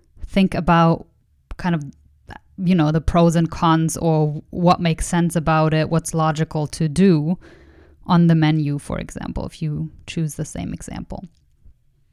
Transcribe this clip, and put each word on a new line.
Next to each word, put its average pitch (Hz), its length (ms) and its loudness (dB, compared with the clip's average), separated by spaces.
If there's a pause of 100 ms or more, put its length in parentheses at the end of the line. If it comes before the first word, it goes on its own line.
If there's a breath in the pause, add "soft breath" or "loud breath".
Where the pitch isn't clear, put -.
(240)
think 190 300 0
about 165 540 2 (480)
kind 175 180 -4
of, 147 100 -4 (720)
you 185 180 2
know, 156 180 2
the 160 80 0
pros 170 340 2
and 165 160 2
cons 160 460 0
or 156 540 0
what 180 300 2
makes 165 260 -2
sense 175 280 0
about 156 400 2
it, 156 160 0
what's 160 240 -2
logical 156 540 -2
to 160 200 -4
do, 160 480 2 (720 soft breath)
on 170 180 6
the 165 80 6
menu, 151 440 2
for - 200 -8
example, - 480 -10
if - 160 -14
you 151 280 -6 (160)
choose 160 280 -6
the 151 100 -8
same - 280 -10
example. - 520 -14 (880)